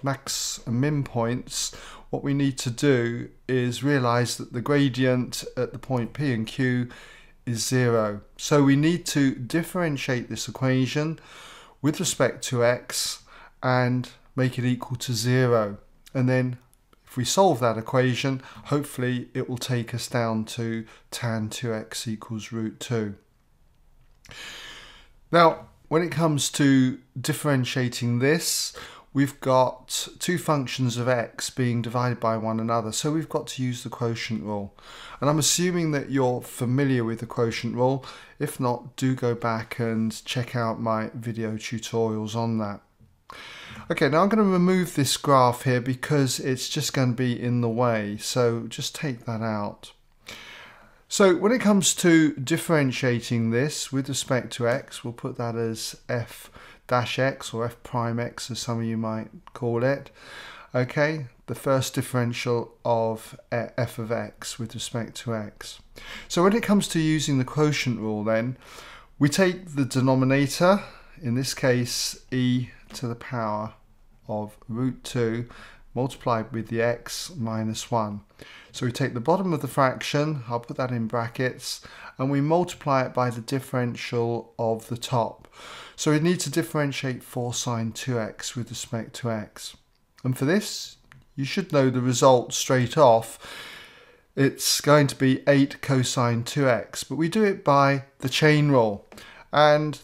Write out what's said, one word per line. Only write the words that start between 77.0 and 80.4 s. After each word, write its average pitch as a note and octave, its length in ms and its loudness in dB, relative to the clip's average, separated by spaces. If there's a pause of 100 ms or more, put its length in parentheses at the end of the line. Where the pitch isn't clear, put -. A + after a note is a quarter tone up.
minus A2 540 -4
one. G#2+ 300 -2 (500)
So - 160 -4
we A#2+ 40 0
take B2 220 -4
the D#3 60 -4
bottom F3 340 2
of C#3 80 -2
the C#3 60 -4
fraction, C#3+ 800 0